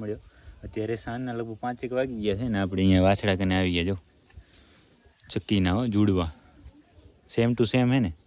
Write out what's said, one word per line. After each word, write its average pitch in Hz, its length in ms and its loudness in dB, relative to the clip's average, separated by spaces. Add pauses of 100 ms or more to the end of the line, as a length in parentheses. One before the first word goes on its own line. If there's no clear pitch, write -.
મળ્યો. 107 200 -8 (440)
અત્યારે 110 400 -6
સાંજના 123 340 -8
લગભગ 113 260 -10
પાંચ 123 200 -8
એક 123 140 -8
વાગી 131 260 -4
ગયા 101 160 0
છે 127 80 -4
ને, 104 100 -2
આપણે 95 240 -2
અહીંયા 92 240 6
વાછડા 98 340 2
કને 92 160 0
આવી 92 200 0
ગયા. 85 140 0
જો, 95 60 -4 (1300)
ચક્કીના 95 480 0
હો, 123 80 0
જુડવા, 98 440 2 (1040)
same 117 240 2
to 120 140 2
same 127 220 4
હે 135 120 2
ને, 82 60 -4 (140)